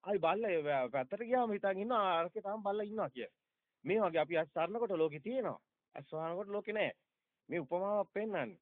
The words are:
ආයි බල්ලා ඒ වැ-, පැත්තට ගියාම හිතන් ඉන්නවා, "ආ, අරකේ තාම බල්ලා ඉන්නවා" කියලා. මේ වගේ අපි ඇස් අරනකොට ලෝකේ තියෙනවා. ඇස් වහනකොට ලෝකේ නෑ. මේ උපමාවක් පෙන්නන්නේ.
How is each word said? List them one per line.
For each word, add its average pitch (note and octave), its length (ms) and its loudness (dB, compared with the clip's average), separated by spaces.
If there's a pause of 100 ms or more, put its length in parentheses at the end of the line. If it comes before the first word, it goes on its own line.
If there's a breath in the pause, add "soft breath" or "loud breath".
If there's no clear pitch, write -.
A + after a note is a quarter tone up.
ආයි G3 160 2
බල්ලා F#3+ 320 2
ඒ D#3+ 120 2
වැ-, C#3 260 2
පැත්තට C#3 320 -4
ගියාම A#3+ 300 2
හිතන් G3 260 0
ඉන්නවා, A3 260 0
"ආ, F#3 120 4
අරකේ F3 260 0
තාම G3+ 220 -6
බල්ලා G3+ 220 -2
ඉන්නවා" G#3 240 -4
කියලා. B2 260 -10 (500)
මේ G#3 140 2
වගේ E3 220 2
අපි D#3 160 2
ඇස් D#3+ 200 0
අරනකොට G3 360 0
ලෝකේ D#3+ 260 2
තියෙනවා. G#3 400 -2 (360)
ඇස් C#3 140 -12
වහනකොට E3+ 400 -4
ලෝකේ G#3 240 -4
නෑ. F3+ 180 0 (580)
මේ E3 100 -2
උපමාවක් F#3+ 520 0
පෙන්නන්නේ. F3 500 -4